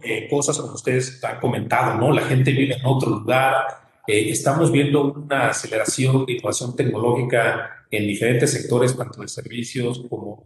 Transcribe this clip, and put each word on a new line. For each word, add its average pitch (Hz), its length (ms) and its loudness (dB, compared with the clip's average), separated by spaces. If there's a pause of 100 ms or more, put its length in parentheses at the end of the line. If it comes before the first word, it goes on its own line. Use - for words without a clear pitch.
eh, 110 260 -4
cosas 143 280 0
como 131 160 -8
ustedes - 500 -2
han 113 160 -8
comentado, 113 580 0
¿no? 139 140 4
La 127 120 4
gente 131 280 4
vive 131 240 2
en 123 100 -6
otro 127 240 2
lugar, 120 460 2 (500)
eh, 107 240 2
estamos 156 400 2
viendo 143 440 4
una 139 340 -2
aceleración 131 800 0
de 123 80 -4
innovación 123 420 -4
tecnológica 120 1120 0
en 107 160 -2
diferentes 123 460 2
sectores, 123 460 0
tanto - 240 -10
de 101 80 -12
servicios 120 800 -8
como, 104 360 -12